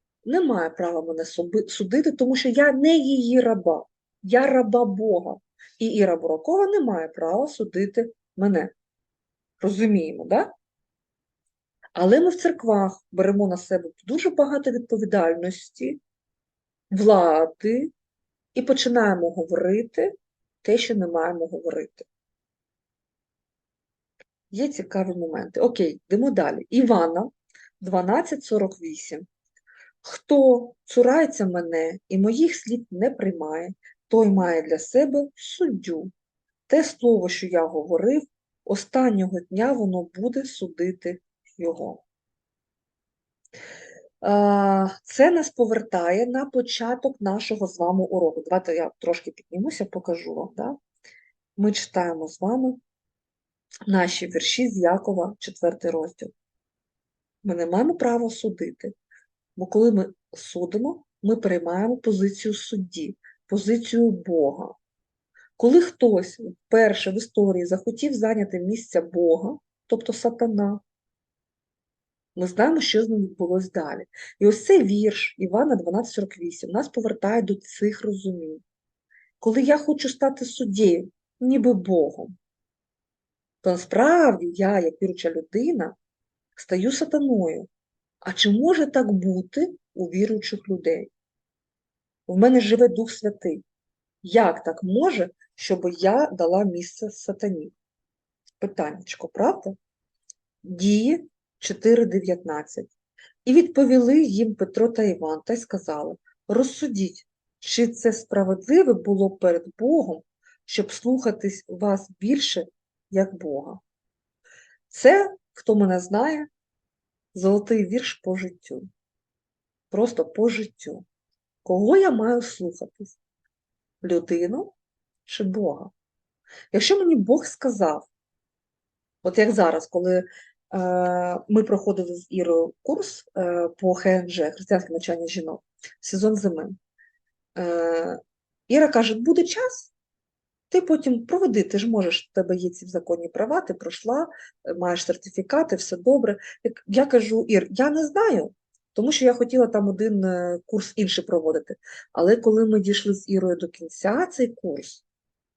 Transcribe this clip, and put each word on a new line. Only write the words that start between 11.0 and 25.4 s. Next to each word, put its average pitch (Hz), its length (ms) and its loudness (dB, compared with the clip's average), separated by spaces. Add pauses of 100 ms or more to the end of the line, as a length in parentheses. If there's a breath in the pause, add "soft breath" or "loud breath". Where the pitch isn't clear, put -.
Але 190 280 6
ми 359 80 6
в 349 60 -2
церквах 208 760 -2
беремо 196 360 2
на 180 100 -4
себе 175 320 -4 (180)
дуже 320 220 0
багато 285 420 0
відповідальності, 208 1300 -2 (880)
влади 196 1000 4 (640)
і 254 80 -4
починаємо 233 680 2
говорити 185 840 -2 (480)
те, 214 160 2
що 233 180 -2
не 185 120 0
маємо 170 380 -2
говорити. 165 600 -8 (2500)
Є 226 160 -2
цікаві 190 500 -6
моменти. 165 420 -8